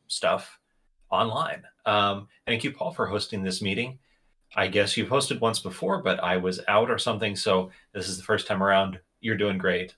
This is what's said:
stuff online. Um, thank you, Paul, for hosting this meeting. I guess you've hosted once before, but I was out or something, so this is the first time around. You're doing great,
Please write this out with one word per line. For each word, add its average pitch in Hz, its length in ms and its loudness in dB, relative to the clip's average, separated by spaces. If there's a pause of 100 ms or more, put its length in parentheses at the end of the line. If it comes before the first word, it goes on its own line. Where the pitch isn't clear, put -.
stuff - 520 -2 (500)
online. 117 540 0 (220)
Um, 101 420 2 (180)
thank 117 200 -2
you, - 80 -4
Paul, - 180 -4
for - 160 -2
hosting 101 360 -4
this 95 180 -4
meeting. 110 360 -4 (600)
I 98 100 2
guess 101 300 2
you've 113 120 0
hosted 131 300 0
once 113 200 0
before, - 440 -4
but 90 180 0
I 90 140 0
was 92 320 -2
out 110 240 4
or 107 60 2
something, 107 400 -2
so 92 340 2 (220)
this 95 160 -6
is 92 80 -4
the 92 60 -12
first 104 220 0
time 98 160 -2
around. 98 380 4 (220)
You're 110 160 0
doing 101 200 2
great, 92 400 0